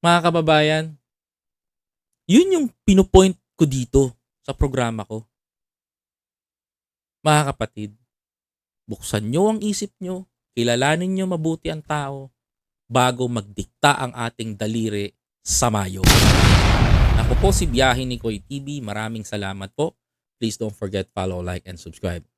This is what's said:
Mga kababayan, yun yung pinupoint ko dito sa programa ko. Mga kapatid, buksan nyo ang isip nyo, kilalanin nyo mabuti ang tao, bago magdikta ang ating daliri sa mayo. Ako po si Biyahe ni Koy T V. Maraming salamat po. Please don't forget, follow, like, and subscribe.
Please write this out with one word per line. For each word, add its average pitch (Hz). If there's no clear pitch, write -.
Mga 170
kababayan, 156
yun 320
yung 320
pinupoint 190
ko -
dito 135
sa -
programa 123
ko. 110
Mga 147
kapatid, 107
buksan 107
nyo 196
ang 214
isip 208
nyo, 180
kilalanin 139
nyo 185
mabuti 160
ang 160
tao, 139
bago 123
magdikta 110
ang 123
ating 113
daliri 107
sa -
mayo. 95
Ako -
po 190
si 180
Biyahe 127
ni 123
Koy 110
T 139
V. 139
Maraming 110
salamat 98
po. 151
Please 110
don't 107
forget, 98
follow, 92
like, 90
and 90
subscribe. 87